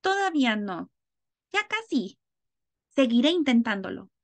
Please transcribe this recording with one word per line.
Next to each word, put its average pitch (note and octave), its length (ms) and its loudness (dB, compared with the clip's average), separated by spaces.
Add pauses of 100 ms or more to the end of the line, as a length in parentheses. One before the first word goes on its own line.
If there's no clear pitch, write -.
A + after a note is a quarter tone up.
Todavía F4+ 540 0
no. G3 340 -8 (600)
Ya G4+ 140 -2
casi. D#4+ 520 -6 (760)
Seguiré C4 360 4
intentándolo. A3+ 800 0 (140)